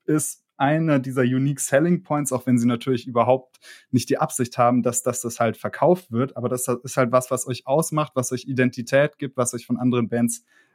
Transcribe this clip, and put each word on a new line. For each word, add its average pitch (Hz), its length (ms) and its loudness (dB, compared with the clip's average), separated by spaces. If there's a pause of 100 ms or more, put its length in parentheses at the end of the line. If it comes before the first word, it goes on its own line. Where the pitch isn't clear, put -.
ist - 400 -2 (140)
einer 151 420 2
dieser 131 220 -2
Unique 131 360 0
Selling 170 460 2
Points, 147 280 -2
auch 123 140 -4
wenn 123 100 4
sie 117 120 2
natürlich 120 400 -2
überhaupt 120 500 0 (320)
nicht 120 200 0
die - 80 0
Absicht 131 400 -2
haben, 123 260 4
dass, 120 180 -2
dass 120 200 -4
das 117 180 -6
halt 113 160 0
verkauft 170 560 0
wird, 120 240 -2
aber 120 120 -4
das 123 200 -4 (160)
ist 135 120 -12
halt 127 140 2
was, 127 220 2
was 127 160 -4
euch 123 180 -8
ausmacht, 151 480 -2
was 131 160 -2
euch 127 140 -6
Identität 131 760 0
gibt, 143 180 -8
was 123 180 -2
euch 117 120 -12
von 123 100 -2
anderen 120 320 0
Bands 117 360 -2 (300)